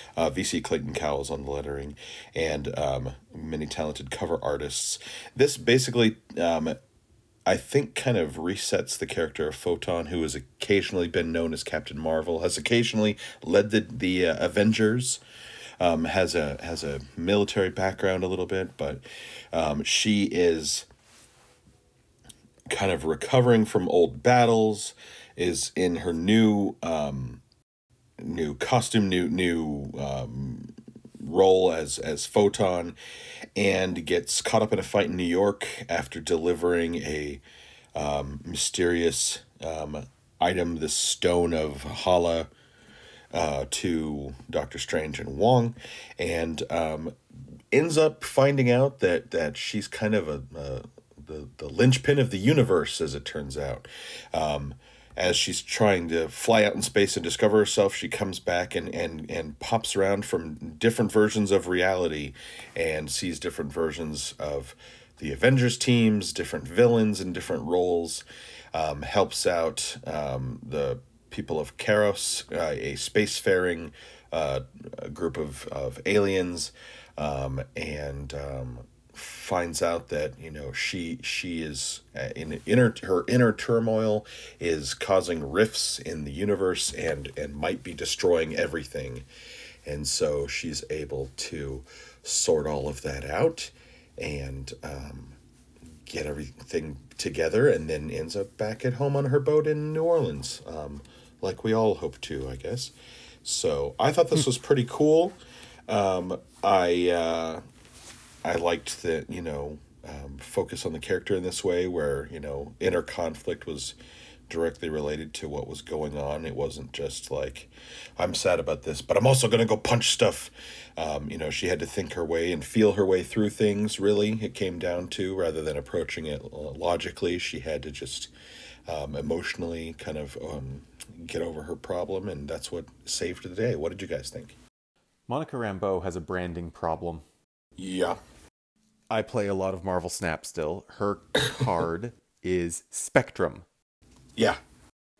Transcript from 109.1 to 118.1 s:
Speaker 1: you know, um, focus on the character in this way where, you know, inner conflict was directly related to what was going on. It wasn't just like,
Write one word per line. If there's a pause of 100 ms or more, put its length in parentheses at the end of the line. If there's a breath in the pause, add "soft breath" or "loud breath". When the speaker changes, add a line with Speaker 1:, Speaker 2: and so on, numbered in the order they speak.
Speaker 1:
you
know, (300)
um,
focus
on
the
character
in
this
way
where,
you
know,
inner
conflict
was (560 loud breath)
directly
related
to
what
was
going
on.
It
wasn't
just
like, (480 loud breath)